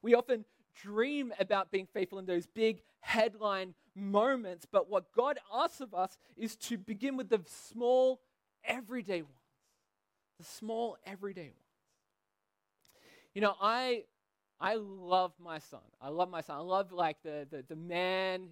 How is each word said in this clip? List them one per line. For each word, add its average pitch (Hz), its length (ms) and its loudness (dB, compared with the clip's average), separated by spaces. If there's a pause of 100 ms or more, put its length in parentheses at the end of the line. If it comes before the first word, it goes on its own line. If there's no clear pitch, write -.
We 233 140 6
often 240 300 4 (300)
dream 240 640 -2
about 196 320 2
being 190 140 -2
faithful 190 340 -4
in 190 60 -10
those 175 220 0
big 220 340 2 (180)
headline 202 720 0 (220)
moments, 202 760 0
but 185 200 4
what 190 240 0
God 262 240 4 (160)
asks 294 280 0
of 226 120 -12
us 220 240 -2 (180)
is 214 220 -6
to - 200 -6
begin 220 400 -6
with 240 120 -6
the 220 160 2
small, 254 760 0 (420)
everyday 220 580 -4
ones. 143 140 -16 (1040)
The 170 60 -20
small, 226 600 -6
everyday 190 380 -10
ones. 131 120 -18 (1800)
You 202 60 -2
know, 202 200 4
I, 233 440 2 (540)
I 190 160 0
love 185 640 0
my 170 200 -10
son. 139 220 -20 (200)
I 131 80 -10
love 180 200 0
my 170 120 -6
son. 151 160 -8
I 147 40 -8
love, 185 300 0
like, 170 300 0
the, 147 300 -8
the, 143 160 -10
the 160 80 -12
man 185 760 -2